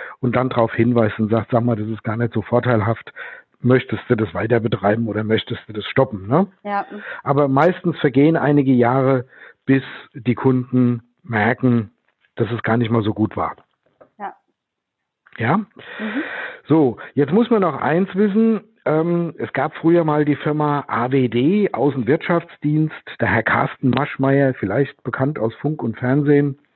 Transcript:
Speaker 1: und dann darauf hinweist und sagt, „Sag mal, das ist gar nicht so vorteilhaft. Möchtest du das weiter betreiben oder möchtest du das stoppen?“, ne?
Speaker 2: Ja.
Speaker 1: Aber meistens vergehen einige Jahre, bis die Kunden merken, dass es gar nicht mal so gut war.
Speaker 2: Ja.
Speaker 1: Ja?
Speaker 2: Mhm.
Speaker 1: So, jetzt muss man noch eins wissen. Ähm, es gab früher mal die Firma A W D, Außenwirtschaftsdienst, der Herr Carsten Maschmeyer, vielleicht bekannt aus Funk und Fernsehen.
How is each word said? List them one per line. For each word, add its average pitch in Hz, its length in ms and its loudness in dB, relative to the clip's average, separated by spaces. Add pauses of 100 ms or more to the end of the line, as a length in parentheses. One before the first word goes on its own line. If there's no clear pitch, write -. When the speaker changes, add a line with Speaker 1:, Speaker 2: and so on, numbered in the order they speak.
(200)
Speaker 1:
und 120 160 -2
dann 127 140 0
darauf 113 260 0
hinweist 117 420 2
und 107 140 0
sagt, 113 180 -2
„Sag 117 140 2
mal, 120 120 0
das 107 120 -6
ist 110 160 -8
gar 113 140 -4
nicht 117 160 -2
so 107 100 -2
vorteilhaft. 117 680 -2 (480)
Möchtest 123 500 2
du 123 60 2
das 107 200 -2
weiter 110 240 0
betreiben 110 480 0
oder 104 160 -4
möchtest 110 420 -2
du 107 80 -18
das 104 120 -8
stoppen?“, 101 420 -2
ne? 156 180 2 (180)
Speaker 2:
Ja. 202 220 -4 (380)
Speaker 1:
Aber 143 240 2
meistens 156 500 2
vergehen 147 400 2
einige 139 340 2
Jahre, 127 540 2 (400)
bis 135 160 2 (320)
die 120 220 -2
Kunden 127 680 0 (220)
merken, 117 680 0 (460)
dass 113 160 -2
es 117 100 -6
gar 113 160 0
nicht 117 140 0
mal 117 100 2
so 104 140 -2
gut 107 200 -2
war. - 200 -6 (640)
Speaker 2:
Ja. 202 160 -12 (1040)
Speaker 1:
Ja? 123 180 0
Speaker 2:
Mhm. 214 80 -2 (1040)
Speaker 1:
So, 143 300 4 (180)
jetzt 139 180 0
muss 226 160 4
man 226 120 2
noch 156 200 0
eins 170 320 0
wissen. 214 480 2 (260)
Ähm, 170 500 0
es - 140 -6
gab 139 240 -4
früher 170 300 2
mal 151 180 2
die 143 140 0
Firma 147 500 -2
A 120 240 -2
W 131 160 2
D, 147 460 2
Außenwirtschaftsdienst, 151 1200 0 (240)
der 113 80 -2
Herr 110 160 0
Carsten - 460 -2
Maschmeyer, 135 640 2
vielleicht 120 500 -4
bekannt 135 360 -4
aus 113 160 -2
Funk 151 280 -6
und 113 160 -6
Fernsehen. 143 580 2 (180)